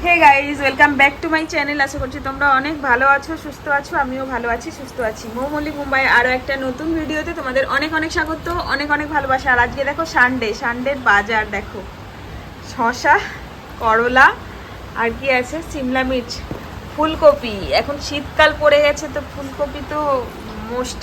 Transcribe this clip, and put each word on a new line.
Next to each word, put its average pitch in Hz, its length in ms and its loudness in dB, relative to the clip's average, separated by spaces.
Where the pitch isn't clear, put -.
Hey 339 200 4
guys, 285 320 6
welcome 285 340 4
back 285 220 6
to 339 120 -4
my 320 180 0
channel। 294 340 -2
আশা 285 160 -8
করছি 262 160 -8
তোমরা 269 180 0
অনেক 294 160 -2
ভালো 254 180 4
আছো, 277 160 -4
সুস্থ 285 200 -12
আছো। 285 140 -6
আমিও 262 220 -4
ভালো 240 200 -4
আছি, 240 140 -6
সুস্থ 262 180 -12
আছি। - 160 -12
মৌ 262 180 -2
মল্লিক 302 260 -4
মুম্বাই 269 220 0
আরও 247 200 2
একটা 269 160 -4
নতুন 262 220 -6
ভিডিওতে 302 420 -4
তোমাদের 262 240 0
অনেক 302 220 0
অনেক 320 180 -2
স্বাগত, 320 300 -4
অনেক 285 240 -2
অনেক 294 200 -4
ভালোবাসা। 269 380 0
আর 240 120 2
আজকে 247 240 -4
দেখো 320 140 -2
সানডে, 247 340 2
সানডের 247 360 -2
বাজার 208 360 4
দেখো, 196 240 -8
শসা, 247 440 4
করলা, 240 440 6
আর 233 80 2
কি 269 80 -6
আছে, 247 160 -6
সিমলা 262 400 -2
মির্চ, 247 220 -4
ফুলকপি। 302 600 4
এখন 285 160 -4
শীতকাল 302 440 2
পড়ে 294 240 8
গেছে, 294 280 0
তো 294 60 -4
ফুলকপি 285 480 -6
তো 302 80 -4
most 254 320 -6